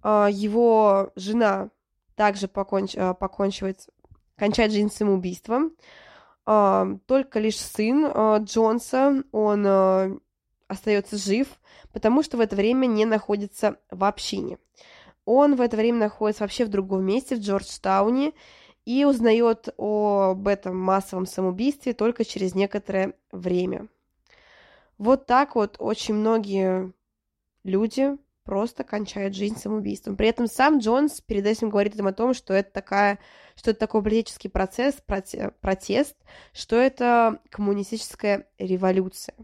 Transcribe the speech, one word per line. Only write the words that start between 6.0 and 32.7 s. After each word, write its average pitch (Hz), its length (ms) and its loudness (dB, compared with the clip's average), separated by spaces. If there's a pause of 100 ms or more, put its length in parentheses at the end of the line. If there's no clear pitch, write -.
А, 196 420 2 (200)
только 262 340 0
лишь 214 180 -2
сын, 254 540 0
а, 214 260 2
Джонса, 240 960 0
он, 208 340 0
а, 190 440 4 (580)
остаётся 202 480 -2
жив, 202 320 0 (440)
потому 247 300 2
что 277 140 -6
в 233 40 0
это 214 160 0
время 240 280 2
не 220 220 2
находится 208 720 -2 (120)
в 185 140 -4
общине. - 540 -4 (680)
Он 277 280 4
в 247 60 -2
это 240 160 2
время 233 220 2
находится 214 460 -2
вообще 208 200 -2
в 220 40 -6
другом 190 360 -2
месте, 240 320 -2
в 226 40 -4
Джорджтауне, 202 920 0 (540)
и 262 180 2
узнаёт 233 720 2
об 202 720 0
этом 196 280 -2
массовом 185 500 -2
самоубийстве 196 680 -4
только 226 320 -2
через 190 300 -6
некоторое 196 600 -2 (160)
время. 180 580 -4 (1120)
Вот 254 280 2
так 269 280 2
вот 208 240 -2
очень - 360 -4
многие 196 760 -2 (720)
люди 226 540 0 (280)
просто 202 380 -4
кончают 196 540 -6
жизнь 208 200 -4
самоубийством. 202 600 -6
При 214 100 0
этом 233 220 0
сам 285 300 2
Джонс 262 420 0
перед 202 260 -2
этим 214 240 0
говорит 202 260 0
им 202 100 -2
о 190 60 0
том, 240 220 0
что 190 200 -6
это 196 180 0